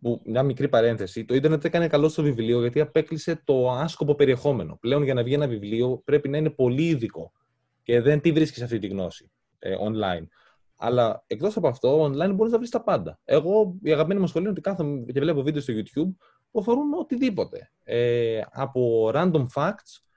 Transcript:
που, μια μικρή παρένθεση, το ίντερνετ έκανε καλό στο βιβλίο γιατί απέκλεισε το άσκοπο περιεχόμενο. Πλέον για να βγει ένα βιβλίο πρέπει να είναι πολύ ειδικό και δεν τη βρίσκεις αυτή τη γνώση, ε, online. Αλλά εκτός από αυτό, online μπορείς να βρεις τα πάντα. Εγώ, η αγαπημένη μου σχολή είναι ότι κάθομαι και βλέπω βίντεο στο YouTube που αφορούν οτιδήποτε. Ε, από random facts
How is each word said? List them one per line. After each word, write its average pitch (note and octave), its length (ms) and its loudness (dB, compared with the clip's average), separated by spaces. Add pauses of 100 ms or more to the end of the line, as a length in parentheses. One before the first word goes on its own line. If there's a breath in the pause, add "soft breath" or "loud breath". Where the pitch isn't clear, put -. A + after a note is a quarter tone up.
που, A#2 240 -4
μια A#2 180 -2
μικρή C#3 260 0
παρένθεση, A2+ 560 0
το B2 100 -2
ίντερνετ D3 300 2
έκανε E3+ 220 2
καλό D3 220 4
στο D#3 140 -2
βιβλίο A#2+ 380 2
γιατί A#2+ 200 0
απέκλεισε D#3+ 640 -2
το B2+ 260 2
άσκοπο D3 440 -2
περιεχόμενο. B2+ 680 2
Πλέον C3+ 220 2
για C3+ 120 0
να B2 80 0
βγει B2 120 0
ένα D3 140 0
βιβλίο A2+ 560 -2
πρέπει C#3+ 240 0
να C#3 80 -2
είναι D#3 140 0
πολύ C3 360 0
ειδικό C3 460 -4 (500)
και A#2+ 180 2
δεν C#3+ 200 4
τη E3 120 2
βρίσκεις D3+ 300 0
αυτή A#2+ 160 -4
τη G2+ 80 -6
γνώση, F#2 440 -8 (280)
ε, F#2+ 220 -6
online. G2 460 -4 (500 soft breath)
Αλλά A#2 500 0
εκτός D#3 300 -4
από E3+ 120 0
αυτό, C3 360 2
online D3+ 300 0
μπορείς A3 180 0
να A#3 60 2
βρεις A#3+ 120 -4
τα A#3 120 -4
πάντα. C3+ 420 -4
Εγώ, F3+ 580 2
η D#3 100 2
αγαπημένη D#3+ 280 2
μου F#3 60 0
σχολή E3+ 180 -2
είναι G#3 80 -4
ότι F3 80 -6
κάθομαι D3 520 -4
και C3+ 80 0
βλέπω D3 220 0
βίντεο D3 180 -2
στο C3 160 -6
YouTube D#3 380 -4 (360 soft breath)
που A3 100 -2
αφορούν C#4 340 0
οτιδήποτε. B3 760 -4 (120)
Ε, A#2 560 0 (100)
από A#2+ 640 0
random D#3 400 2
facts E3+ 460 -4 (160)